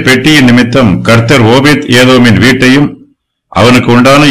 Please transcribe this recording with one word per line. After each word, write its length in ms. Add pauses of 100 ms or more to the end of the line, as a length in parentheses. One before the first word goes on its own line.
பெட்டியின் 460
நிமித்தம் 420 (120)
கர்த்தர் 440
ஓபேத் 460
ஏதோமின் 480
வீட்டையும் 480 (640)
அவனுக்கு 400
உண்டான 380